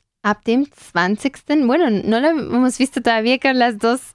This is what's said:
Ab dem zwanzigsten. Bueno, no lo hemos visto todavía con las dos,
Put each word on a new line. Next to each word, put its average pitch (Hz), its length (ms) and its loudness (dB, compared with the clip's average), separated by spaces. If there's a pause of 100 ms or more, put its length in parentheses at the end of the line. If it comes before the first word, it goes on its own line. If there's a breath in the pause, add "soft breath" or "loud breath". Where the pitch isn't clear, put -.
(220)
Ab 208 240 -2
dem 254 220 0
zwanzigsten. 202 960 -2
Bueno, 285 240 2
no 214 300 0
lo 285 100 0
hemos 254 480 0
visto 262 240 -2
todavía 233 380 0
con 262 180 0
las 240 220 0
dos, 240 220 0 (140)